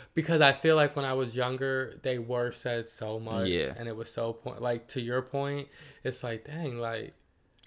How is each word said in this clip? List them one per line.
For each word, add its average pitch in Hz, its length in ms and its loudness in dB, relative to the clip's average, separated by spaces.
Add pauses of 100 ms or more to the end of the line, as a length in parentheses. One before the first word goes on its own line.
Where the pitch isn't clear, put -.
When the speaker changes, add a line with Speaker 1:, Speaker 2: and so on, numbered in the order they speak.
(140)
Speaker 1:
Because 160 260 4
I 139 120 10
feel 160 240 6
like 147 200 4
when 139 80 0
I 131 80 0
was 123 240 0
younger, 131 680 -2
they 127 160 0
were 123 340 -2
said 117 360 -4
so 110 320 -6
much, 110 280 0
Speaker 2:
Yeah. 78 280 2
Speaker 1:
and 117 120 -6
it 110 80 -6
was 113 140 -8
so 117 220 -2
point, 117 280 -10
like, 120 280 -2
to 127 120 -6
your 123 220 0
point, 139 460 -4 (360)
it's 131 200 -6
like, 113 200 -6
dang, 143 340 -6
like 113 360 -4 (520)